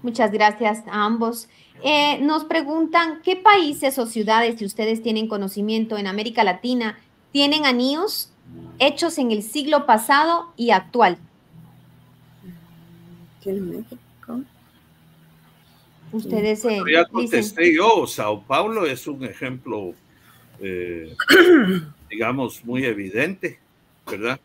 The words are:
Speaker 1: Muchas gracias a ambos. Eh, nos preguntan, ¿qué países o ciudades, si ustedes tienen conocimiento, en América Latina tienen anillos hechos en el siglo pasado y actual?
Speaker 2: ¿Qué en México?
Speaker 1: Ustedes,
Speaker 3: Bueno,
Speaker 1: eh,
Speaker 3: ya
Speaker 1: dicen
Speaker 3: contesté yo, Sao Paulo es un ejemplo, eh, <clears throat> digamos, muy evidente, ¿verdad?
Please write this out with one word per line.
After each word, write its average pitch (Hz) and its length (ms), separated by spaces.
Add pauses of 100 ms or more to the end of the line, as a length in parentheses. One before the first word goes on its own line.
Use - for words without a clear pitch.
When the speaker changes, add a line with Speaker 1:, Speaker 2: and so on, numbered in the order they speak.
Speaker 1:
Muchas 226 280
gracias 214 560
a 208 180
ambos. 226 420 (340)
Eh, 294 400
nos 311 220
preguntan, 320 800
¿qué 370 140
países 311 600
o 240 80
ciudades, 226 540
si 214 60
ustedes 220 360
tienen 220 260
conocimiento, 214 720
en 202 80
América 220 380
Latina 226 560 (320)
tienen 285 340
anillos 269 640 (480)
hechos 302 400
en 247 140
el 208 100
siglo 285 460
pasado 294 720
y 233 120
actual? 190 480 (2250)
Speaker 2:
¿Qué 196 80
en 190 200
México? 233 720 (1700)
Speaker 1:
Ustedes, 214 500
Speaker 3:
Bueno, 208 240
Speaker 1:
eh, 147 80
Speaker 3:
ya 165 60
Speaker 1:
dicen 170 120
Speaker 3:
contesté 196 640
yo, 190 300
Sao 107 380
Paulo 196 420
es 135 220
un 131 160
ejemplo, 113 720 (640)
eh, 87 560 (120)
<clears throat> 233 840
digamos, 113 520
muy 123 220
evidente, 123 720 (460)
¿verdad? 117 400